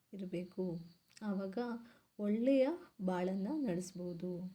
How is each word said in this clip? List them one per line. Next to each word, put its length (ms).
ಇರಬೇಕು. 680
ಆವಾಗ 360
ಒಳ್ಳೆಯ 480
ಬಾಳನ್ನ 540
ನಡೆಸ್ಬೋದು 840